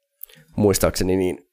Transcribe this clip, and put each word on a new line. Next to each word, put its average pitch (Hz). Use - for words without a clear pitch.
muistaakseni 92
niin, 92